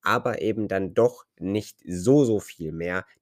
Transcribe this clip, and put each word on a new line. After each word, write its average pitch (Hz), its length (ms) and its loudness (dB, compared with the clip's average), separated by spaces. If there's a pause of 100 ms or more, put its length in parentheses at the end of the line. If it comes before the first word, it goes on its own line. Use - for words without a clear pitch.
aber 117 380 -2
eben 107 280 -2
dann 95 260 -4
doch - 320 2 (100)
nicht 101 480 -6
so, 104 400 4
so 110 140 2
viel 82 320 -10
mehr, 87 340 -6 (180)